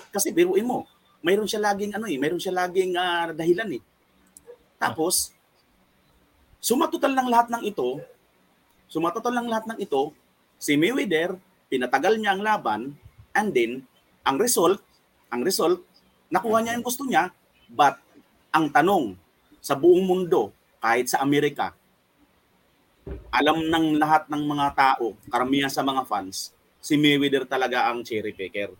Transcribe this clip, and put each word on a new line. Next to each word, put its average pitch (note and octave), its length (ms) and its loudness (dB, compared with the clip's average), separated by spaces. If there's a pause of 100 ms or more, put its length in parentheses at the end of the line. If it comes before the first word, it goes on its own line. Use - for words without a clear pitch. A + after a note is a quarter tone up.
Kasi A3 220 2
biruin F#3 340 2
mo, - 220 -4 (340)
mayroon G3+ 240 2
siya G#3+ 160 -4
laging, G3+ 320 -2
ano A3 140 -6
eh, D#3 100 -4
mayroon D#3 220 -2
siya F#3 160 -6
laging, F3+ 400 0
ah, F3 360 -2
dahilan E3+ 380 0
eh. B2+ 140 -8 (960)
Tapos, F#3 560 -2 (1200)
sumatotal C#4+ 540 0
ng B3+ 160 0
lahat A#3+ 220 4
ng A#3 140 -6
ito, C#3+ 340 -4 (880)
sumatotal G3 480 -4
ng A#3+ 140 -4
lahat A3 200 -4
ng A3 120 -10
ito, D3 300 -2 (460)
si - 180 -2
Mayweather, F3 640 0 (300)
pinatagal - 500 0
niya G#3+ 160 0
ang F#3+ 80 -4
laban, D3 400 -2 (520)
and G#3+ 180 0
then, A#2+ 220 0 (500)
ang C3+ 160 0
result, G#3 420 2 (480)
ang A#2+ 140 -4
result, F3+ 400 0 (460)
nakuha A3 340 0
niya A#3 120 -4
yung A#3+ 120 -6
gusto B3 160 -6
niya, F#3+ 280 0 (380)
but C#3 300 2 (520)
ang D#3 180 2
tanong, D3+ 460 2 (440)
sa - 160 -4
buong E3+ 260 6
mundo, F3+ 480 2 (300)
kahit A#2+ 280 0
sa - 140 0
Amerika, C#3+ 540 0 (1500)
alam D3+ 340 2
ng D#3+ 340 0
lahat D3+ 320 2
ng D3 160 -6
mga D3 280 0
tao, C3+ 320 2 (220)
karamihan C3 420 0
sa C#3 140 -4
mga C3+ 220 -2
fans, G2 480 -8 (260)
si - 160 -4
Mayweather C#3+ 500 2
talaga B2+ 440 0
ang A#2+ 140 -4
cherry G#2+ 300 -6
picker. G2 480 -8